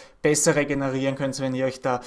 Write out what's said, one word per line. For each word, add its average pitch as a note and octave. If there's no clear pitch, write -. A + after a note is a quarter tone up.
besser D3+
regenerieren C#3
könnt, C3+
wenn C3
ihr C3
euch B2+
da B2+